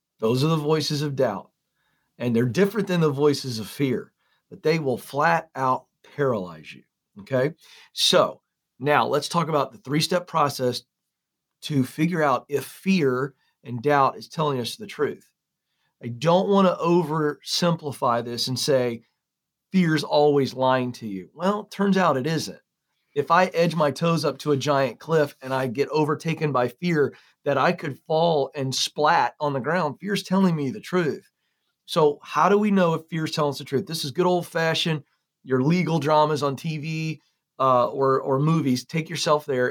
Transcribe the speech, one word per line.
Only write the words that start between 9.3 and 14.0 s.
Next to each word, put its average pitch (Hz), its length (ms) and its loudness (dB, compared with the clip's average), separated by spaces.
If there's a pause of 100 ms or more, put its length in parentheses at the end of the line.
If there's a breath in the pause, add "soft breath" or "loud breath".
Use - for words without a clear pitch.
about - 220 -2
the - 80 -20
three-step 160 480 -2
process 135 560 -2 (800)
to 139 220 0
figure 165 380 -2
out 127 260 0
if 135 160 -2
fear 139 680 0 (280)
and 123 180 -8
doubt 139 360 2